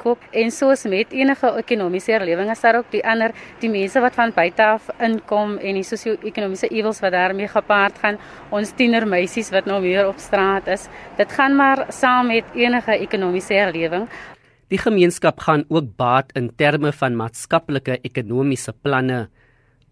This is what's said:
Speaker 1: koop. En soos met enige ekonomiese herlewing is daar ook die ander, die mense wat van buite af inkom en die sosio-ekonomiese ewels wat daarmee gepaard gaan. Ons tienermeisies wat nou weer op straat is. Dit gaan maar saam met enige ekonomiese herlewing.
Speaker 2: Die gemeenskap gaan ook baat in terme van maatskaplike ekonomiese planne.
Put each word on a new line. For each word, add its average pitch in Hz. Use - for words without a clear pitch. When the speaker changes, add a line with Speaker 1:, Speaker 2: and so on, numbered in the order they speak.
Speaker 1:
koop. 233
En 226
soos 269
met 190
enige 269
ekonomiese 196
herlewing 190
is 226
daar 233
ook 233
die 208
ander, 226
die 226
mense 196
wat 247
van 226
buite 220
af 214
inkom 208
en 196
die 190
sosio-ekonomiese 214
ewels 220
wat 185
daarmee 190
gepaard 202
gaan. 208
Ons 208
tienermeisies 220
wat 190
nou 196
weer 190
op 196
straat 196
is. 190
Dit 208
gaan 277
maar 269
saam 247
met 226
enige 240
ekonomiese 190
herlewing. 180
Speaker 2:
Die 190
gemeenskap 180
gaan 151
ook 151
baat 127
in 120
terme 147
van 127
maatskaplike 131
ekonomiese 127
planne. 127